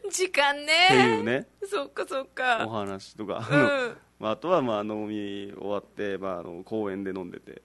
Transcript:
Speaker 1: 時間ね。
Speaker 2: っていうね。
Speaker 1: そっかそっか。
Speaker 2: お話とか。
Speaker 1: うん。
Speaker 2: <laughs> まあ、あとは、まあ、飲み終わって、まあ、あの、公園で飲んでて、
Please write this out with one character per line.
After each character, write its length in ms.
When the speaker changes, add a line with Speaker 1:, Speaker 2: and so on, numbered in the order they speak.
Speaker 1:
時 200
間 240
ね。 60
Speaker 2:
っ 20
て 60
い 260
う 40
ね。 220
Speaker 1:
そ 200
っ 60
か 160
そ 140
っ 60
か。 400
Speaker 2:
お 40
話 460
と 100
か。 240
Speaker 1:
う 60
ん。 400
Speaker 2:
<laughs> 120
ま 80
あ、 40
あ 40
と 140
は、 100
ま 200
あ、 20
飲 260
み 480
終 120
わ 100
っ 40
て、 360
ま 140
あ、 80
あ 20
の、 200
公 280
園 140
で 60
飲 140
ん 60
で 100
て、 240